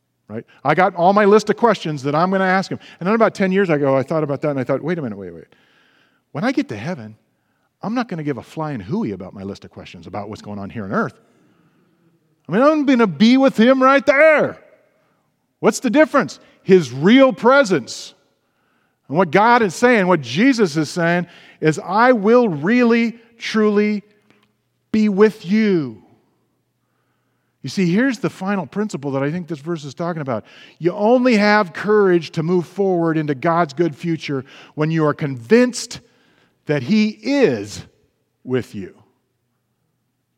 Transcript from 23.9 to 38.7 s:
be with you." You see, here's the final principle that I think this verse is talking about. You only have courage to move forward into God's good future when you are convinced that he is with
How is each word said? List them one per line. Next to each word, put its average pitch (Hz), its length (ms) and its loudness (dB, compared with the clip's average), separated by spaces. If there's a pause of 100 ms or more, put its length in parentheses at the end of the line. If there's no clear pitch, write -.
be 214 180 0
with 202 380 2
you." 175 560 0 (1600)
You 143 60 -12
see, 175 240 -2
here's 240 260 0
the 165 120 -6
final 190 360 -6
principle 160 460 -8
that 135 100 -2
I 143 80 -2
think 170 180 -10
this 156 120 -10
verse 156 240 -8
is 139 100 -14
talking 165 280 -8
about. 123 220 -6 (340)
You 156 140 -2
only 247 440 2
have 208 360 2
courage 185 600 2
to 165 100 -4
move 175 240 0
forward 175 500 -2
into 147 180 -2
God's 165 400 0
good 165 200 -2
future 147 500 -6 (300)
when 156 160 -2
you 160 160 0
are 147 80 2
convinced 160 840 0 (640)
that 147 160 -2
he 214 280 0
is 196 720 -2 (580)
with 123 320 -6